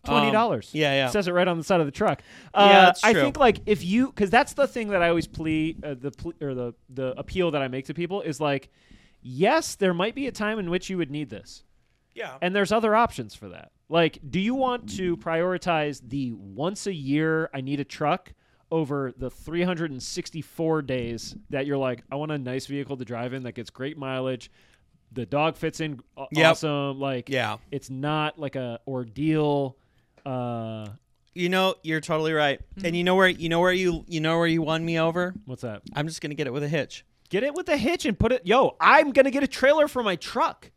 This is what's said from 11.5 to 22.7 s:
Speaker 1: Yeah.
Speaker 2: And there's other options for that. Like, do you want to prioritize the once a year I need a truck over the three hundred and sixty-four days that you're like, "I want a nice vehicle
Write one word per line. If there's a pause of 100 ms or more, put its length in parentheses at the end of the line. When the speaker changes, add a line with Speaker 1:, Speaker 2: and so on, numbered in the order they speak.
Speaker 1:
Yeah.
Speaker 2:
And
there's
other
options
for
that. (180)
Like, (100)
do
you
want
to
prioritize
the
once
a
year
I
need
a
truck (380)
over
the
three
hundred
and
sixty-four
days (160)
that
you're
like,
"I
want
a
nice
vehicle